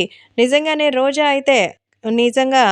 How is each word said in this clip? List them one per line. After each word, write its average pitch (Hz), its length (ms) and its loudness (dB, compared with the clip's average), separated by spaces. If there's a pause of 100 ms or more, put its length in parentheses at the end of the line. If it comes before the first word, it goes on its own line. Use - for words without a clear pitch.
(380)
నిజంగానే 302 520 0
రోజా 277 380 -2
అయితే 277 300 0 (460)
నిజంగా 240 680 0